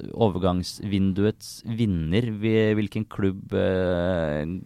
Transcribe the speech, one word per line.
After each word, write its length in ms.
overgangsvinduets 1500
vinner, 580
hvi-, 520
hvilken 320
klubb, 460
eh, 920